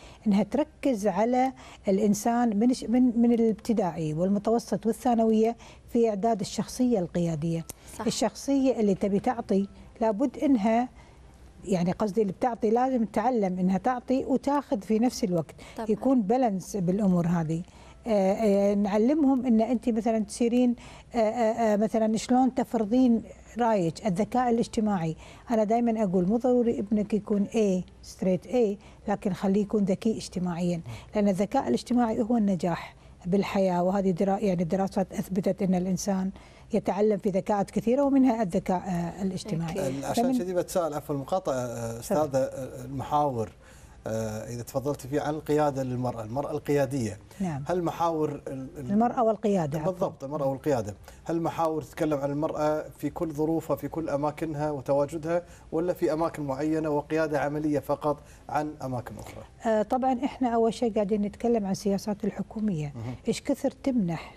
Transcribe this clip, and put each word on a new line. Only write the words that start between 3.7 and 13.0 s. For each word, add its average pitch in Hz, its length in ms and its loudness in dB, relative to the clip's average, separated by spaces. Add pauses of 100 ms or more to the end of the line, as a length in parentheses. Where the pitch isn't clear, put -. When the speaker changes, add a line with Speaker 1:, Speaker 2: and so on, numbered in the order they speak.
Speaker 1:
والمتوسط 202 720 0
والثانوية 226 720 2 (360)
في 233 160 4
إعداد 208 320 0
الشخصية 233 580 0
القيادية. 165 680 -2 (320)
Speaker 2:
صح. 214 80 -8
Speaker 1:
الشخصية 254 720 0
اللي 202 140 4
تبي 196 260 0
تعطي 220 480 0 (320)
لابد 226 380 0
إنها، 240 500 2 (760)
يعني 175 280 0
قصدي 214 300 0
اللي 190 100 0
بتعطي 233 380 -2
لازم 240 340 2